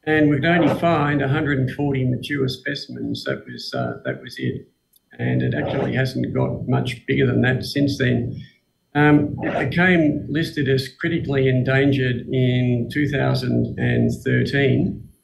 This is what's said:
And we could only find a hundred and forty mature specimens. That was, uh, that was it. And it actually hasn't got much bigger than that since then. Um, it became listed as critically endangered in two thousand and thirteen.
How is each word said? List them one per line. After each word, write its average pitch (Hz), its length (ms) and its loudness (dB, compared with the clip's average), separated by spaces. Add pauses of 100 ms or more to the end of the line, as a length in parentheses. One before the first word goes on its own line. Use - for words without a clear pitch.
And 156 240 4
we 147 60 4
could 127 80 -2
only 170 380 2
find 147 400 2
a 135 80 0
hundred 143 300 0
and 127 120 0
forty 139 320 -2
mature 131 460 -2
specimens. 123 720 -8
That - 220 -6
was, 62 280 -12
uh, 58 300 -6
that - 180 -6
was - 160 -16
it. - 300 -6 (500)
And 123 240 0
it 127 120 0
actually - 420 -2
hasn't 127 380 -2
got 127 340 -2
much 127 380 -2
bigger 135 200 2
than 120 180 2
that 127 200 0
since - 340 -2
then. 120 400 0 (580)
Um, 147 480 4
it 139 260 -2
became 165 580 2
listed 147 400 -2
as 135 220 0 (100)
critically 143 480 0
endangered 131 800 2
in 127 640 2
two 147 160 0
thousand 127 720 0
and 120 320 2 (140)
thirteen. 127 840 0 (160)